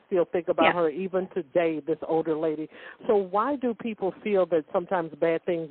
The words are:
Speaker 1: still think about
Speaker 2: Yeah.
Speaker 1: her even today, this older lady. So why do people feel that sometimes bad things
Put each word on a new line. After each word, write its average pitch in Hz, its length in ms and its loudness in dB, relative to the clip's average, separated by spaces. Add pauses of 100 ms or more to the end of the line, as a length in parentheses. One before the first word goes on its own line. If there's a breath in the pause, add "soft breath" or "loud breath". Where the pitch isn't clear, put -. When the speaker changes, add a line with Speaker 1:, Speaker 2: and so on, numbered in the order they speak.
Speaker 1:
still 175 180 4
think 170 220 -2
about 160 180 4
Speaker 2:
Yeah. 160 80 6
Speaker 1:
her 170 160 2
even 185 400 -2
today, 165 520 0
this 151 160 -2 (100)
older 160 280 0
lady. 156 340 -2 (380 loud breath)
So 214 100 4
why 208 400 0
do 240 160 -2
people 196 380 -4 (120)
feel 190 240 2
that 160 240 0
sometimes 175 440 -2
bad 165 280 0
things 165 280 -4